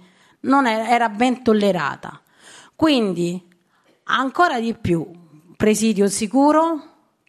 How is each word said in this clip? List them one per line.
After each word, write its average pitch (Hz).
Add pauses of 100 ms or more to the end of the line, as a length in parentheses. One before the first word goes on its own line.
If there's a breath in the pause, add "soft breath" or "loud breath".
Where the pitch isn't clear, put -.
(400 soft breath)
non 269
era, 220
era 240
ben 240
tollerata. 190 (520 loud breath)
Quindi, 185 (580)
ancora 269
di 226
più, 165 (480)
presidio 214
sicuro, 285 (360)